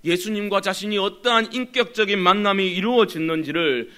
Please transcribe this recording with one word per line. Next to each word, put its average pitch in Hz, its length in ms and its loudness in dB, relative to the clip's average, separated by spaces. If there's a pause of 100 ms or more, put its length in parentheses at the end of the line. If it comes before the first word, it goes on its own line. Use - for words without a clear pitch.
예수님과 196 580 -2
자신이 196 360 -4
어떠한 220 560 0
인격적인 226 640 -2
만남이 190 560 2
이루어졌는지를 160 1200 0